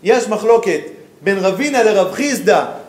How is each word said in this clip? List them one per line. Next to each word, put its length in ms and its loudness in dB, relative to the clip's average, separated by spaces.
יש 240 2
מחלוקת 540 0
בין 180 0
רבינה 440 0
לרב 280 2
חיסדא 540 0